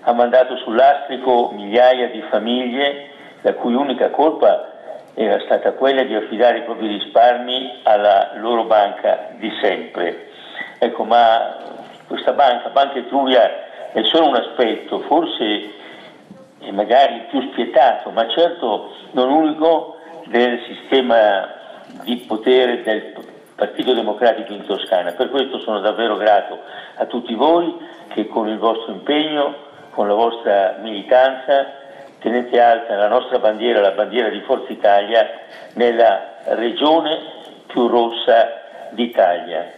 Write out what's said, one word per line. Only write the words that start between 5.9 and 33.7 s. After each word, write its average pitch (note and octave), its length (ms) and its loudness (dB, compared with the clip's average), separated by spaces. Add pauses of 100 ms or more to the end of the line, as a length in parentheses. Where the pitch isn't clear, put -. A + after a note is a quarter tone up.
di A2+ 120 -4
affidare A2+ 440 2
i - 40 -8
propri A2+ 240 -6
risparmi B2 960 0
alla G#2 520 4
loro A2+ 280 -2
banca G#2 760 2
di G#2+ 140 -6 (100)
sempre. F2 680 -4 (500)
Ecco, A#2+ 240 -2
ma A2+ 520 2 (520)
questa - 260 -4
banca, A#2+ 360 2
Banca C#3 280 0
Etruria, - 960 0
è A#2+ 100 -2
solo D#3+ 240 4
un C3 80 2
aspetto, - 640 -2
forse A#2+ 720 -2 (880)
e - 120 -14
magari A#2 580 0
più C3 120 -2 (100)
spietato, B2 580 2
ma A2 200 -2
certo D#3+ 640 -2 (200)
non B2+ 180 0
unico, D#3 680 0 (280)
del A#2+ 420 0
sistema A2 800 2 (560)
di A#2+ 140 -4
potere A#2+ 640 0
del G#2+ 320 -6 (420)
Partito - 380 -2
Democratico A2 580 0
in G2+ 140 -12
Toscana. F2+ 460 -2
Per B2+ 180 -4
questo C3 300 -4
sono G#2+ 200 -6
davvero G#2+ 380 -2
grato G#2 420 0 (360)
a - 100 -4
tutti - 300 -8
voi D#3+ 380 2 (360)
che G#2+ 180 -4
con G#2+ 220 -4
il G#2+ 80 -6
vostro A2 340 -2
impegno, D3 640 -2 (360)
con G#2+ 160 -2
la G#2 60 2
vostra G#2 680 0
militanza, C3 840 0 (540)
tenete A#2+ 400 0
alta A#2 360 4
la G#2 120 0
nostra B2 320 0
bandiera, G#2+ 400 0